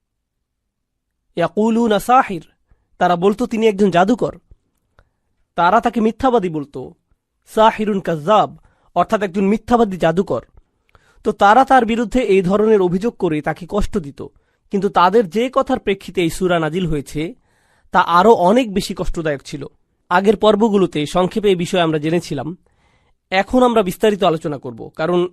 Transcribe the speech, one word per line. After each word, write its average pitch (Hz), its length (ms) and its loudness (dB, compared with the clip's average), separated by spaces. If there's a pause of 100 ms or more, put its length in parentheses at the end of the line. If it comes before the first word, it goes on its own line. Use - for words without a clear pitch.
(1400)
"ইয়াকুলুনা 214 640 0
সাহির", 208 500 0 (500)
তারা 180 180 2
বলতো 202 300 0
তিনি 226 200 0
একজন 202 240 2
জাদুকর। 175 480 0 (1160)
তারা 185 260 2
তাকে 233 200 -2
মিথ্যাবাদী 220 480 0
বলতো, 147 460 -10 (520)
"সাহিরুন 214 540 0
কাজ্জাব", 165 560 -2 (380)
অর্থাৎ - 280 -2
একজন 196 220 -2
মিথ্যাবাদী 214 520 0
জাদুকর। 165 480 -2 (800)
তো 214 80 -2
তারা 214 320 4
তার 254 220 2
বিরুদ্ধে 233 340 -2
এই 196 220 2
ধরনের 208 380 2
অভিযোগ 185 360 -2
করে 160 260 -2
তাকে 160 260 -6
কষ্ট 202 300 -2
দিত। 143 240 -10 (480)
কিন্তু 196 180 -2
তাদের 185 400 2
যে 226 240 -4
কথার 262 260 -2
প্রেক্ষিতে 190 440 -6
এই 165 80 0
সূরা 175 280 -2
নাজিল 160 280 -4
হয়েছে 156 480 -6 (580)
তা 180 80 4
আরও 180 320 4
অনেক 208 420 2
বেশি 185 220 -4
কষ্টদায়ক 156 460 -4
ছিল। 139 240 -14 (420)
আগের 196 280 2
পর্বগুলোতে 202 720 2
সংক্ষেপে 190 420 -2
এই 196 60 4
বিষয়ে 175 260 -2
আমরা 160 180 0
জেনেছিলাম। 160 580 -4 (720)
এখন 202 320 0
আমরা 233 200 2
বিস্তারিত 196 420 -2
আলোচনা 160 340 -2
করব, 117 380 -14
কারণ 175 360 -2